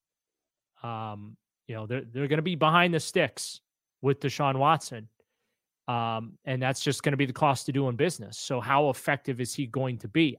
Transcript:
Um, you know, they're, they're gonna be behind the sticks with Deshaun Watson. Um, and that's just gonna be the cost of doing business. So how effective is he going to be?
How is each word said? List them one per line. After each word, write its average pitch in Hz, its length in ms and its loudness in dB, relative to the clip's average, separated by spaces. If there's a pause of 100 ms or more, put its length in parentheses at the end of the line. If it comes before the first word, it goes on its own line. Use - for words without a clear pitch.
(800)
Um, 110 560 -10 (300)
you 113 80 -8
know, 110 100 -8
they're, 123 200 -4
they're 123 220 -4
gonna 151 140 2
be 175 140 0
behind 170 380 6
the 160 60 2
sticks - 600 -2 (400)
with 135 180 2
Deshaun 135 380 0
Watson. 135 520 2 (800)
Um, 113 560 -2
and 131 180 -4
that's 131 200 0
just 143 200 0
gonna 147 140 2
be 143 100 2
the 127 60 -2
cost 139 380 2
of 139 40 0
doing 131 220 2
business. 117 420 -2
So 131 220 -4
how 139 300 4
effective 131 500 -2
is 123 140 -6
he 143 120 -4
going 127 340 -4
to 113 100 -12
be? 156 300 2